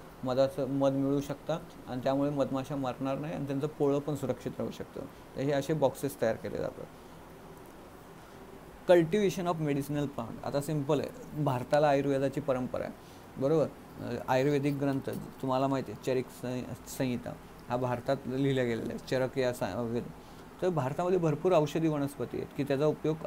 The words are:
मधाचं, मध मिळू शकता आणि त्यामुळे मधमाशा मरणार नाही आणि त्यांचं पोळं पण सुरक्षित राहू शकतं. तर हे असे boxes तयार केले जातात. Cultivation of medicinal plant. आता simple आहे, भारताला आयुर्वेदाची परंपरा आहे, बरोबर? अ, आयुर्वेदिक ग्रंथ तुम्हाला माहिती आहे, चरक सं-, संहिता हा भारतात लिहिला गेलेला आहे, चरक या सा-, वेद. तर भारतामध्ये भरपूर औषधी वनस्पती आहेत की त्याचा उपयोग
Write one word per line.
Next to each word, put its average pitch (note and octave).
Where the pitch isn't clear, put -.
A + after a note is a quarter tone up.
मधाचं, C3
मध C3+
मिळू C#3
शकता D3
आणि B2
त्यामुळे C#3
मधमाशा C3+
मरणार C3+
नाही D3+
आणि C#3+
त्यांचं C#3
पोळं C#3+
पण C#3+
सुरक्षित B2+
राहू A2+
शकतं. -
तर -
हे C#3
असे C#3
boxes C#3
तयार A2+
केले -
जातात. -
Cultivation F3
of F3
medicinal D3
plant. A2+
आता C#3+
simple D3
आहे, -
भारताला C#3+
आयुर्वेदाची C#3
परंपरा B2+
आहे, -
बरोबर? C#3+
अ, A2+
आयुर्वेदिक C#3+
ग्रंथ C3+
तुम्हाला C3+
माहिती C3+
आहे, -
चरक B2+
सं-, -
संहिता A#2+
हा B2
भारतात B2+
लिहिला C3
गेलेला A#2
आहे, -
चरक B2+
या B2
सा-, G#2
वेद. A#2
तर F3+
भारतामध्ये F3
भरपूर E3
औषधी D#3+
वनस्पती C#3+
आहेत -
की C#3+
त्याचा C#3+
उपयोग D3+